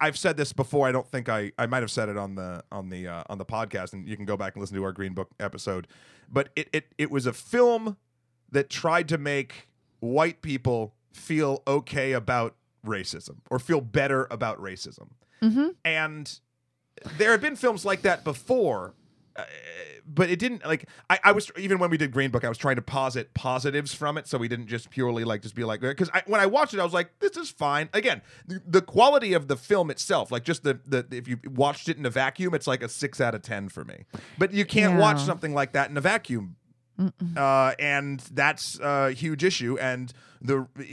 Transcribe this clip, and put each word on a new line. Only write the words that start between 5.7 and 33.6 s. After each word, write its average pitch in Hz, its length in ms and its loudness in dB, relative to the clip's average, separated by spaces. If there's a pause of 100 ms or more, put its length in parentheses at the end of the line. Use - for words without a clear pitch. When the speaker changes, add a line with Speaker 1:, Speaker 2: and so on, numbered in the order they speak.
Speaker 1:
But 139 240 0
it, 156 160 -6
it, 156 140 -2 (140)
it 147 100 0
was 135 160 -2
a 117 80 0
film 226 640 2 (540)
that 139 180 0
tried 165 400 0
to 165 80 0
make 143 500 -4 (320)
white 151 440 0
people 123 500 -2 (180)
feel 147 540 0
okay 139 460 0
about 120 420 0 (320)
racism - 520 -8 (120)
or 127 80 -2
feel 160 240 0
better 135 480 0
about 110 320 -6
racism. 92 460 -14 (340)
Speaker 2:
Mm-hmm. 240 280 4 (140)
Speaker 1:
And 156 560 -2 (800)
there 214 140 6
have 220 100 6
been 294 140 -2
films 220 280 0
like 190 200 0
that 180 200 2
before, 143 720 0 (420)
uh, - 80 -10 (720)
but 170 160 4
it 180 100 0
didn't, 240 260 -4
like, 160 240 -4 (200)
I, - 140 4
I 202 80 10
was, 208 260 2
even 190 220 0
when 175 100 2
we 165 60 2
did 147 160 0
Green 135 200 0
Book, 117 120 0
I 120 60 -2
was 117 80 -4
trying 135 180 2
to 120 60 -2
posit 131 520 -4
positives 135 600 -2
from 151 240 -2
it, 151 100 -8
so 143 100 -2
we 117 120 -2
didn't 117 180 -4
just 117 220 -6
purely, 120 340 0
like, 110 180 -2
just 110 140 -12
be 117 80 -2
like, 110 160 -2 (160)
'cause 175 180 0
I, 185 120 2
when 202 160 4
I 196 60 6
watched 262 260 4
it, 196 80 -2
I - 20 2
was 170 100 0
like, 175 260 -2
"This 392 180 0
is 330 120 -8
fine." 147 440 -2
Again, 202 280 0 (240)
the, 180 220 -10
the 175 140 8
quality 233 500 6
of 156 160 2
the 135 80 0
film 180 340 2
itself, 131 420 -2
like, 120 120 -2
just 165 200 -2
the, 135 220 0
the, 131 260 0
if 123 180 -8
you 120 180 -2
watched 135 400 0
it 160 100 0
in 147 80 -6
a 123 40 2
vacuum, 135 440 0
it's 147 140 -2
like 127 160 0
a 113 60 -8
six - 320 -6
out 120 140 2
of 101 60 -8
ten 98 280 -8